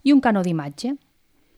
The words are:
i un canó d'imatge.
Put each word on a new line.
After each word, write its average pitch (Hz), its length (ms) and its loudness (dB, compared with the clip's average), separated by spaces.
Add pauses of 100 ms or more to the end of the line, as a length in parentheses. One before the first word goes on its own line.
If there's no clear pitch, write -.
i 285 80 6
un 262 80 4
canó 214 220 2
d'imatge. 165 480 -6 (640)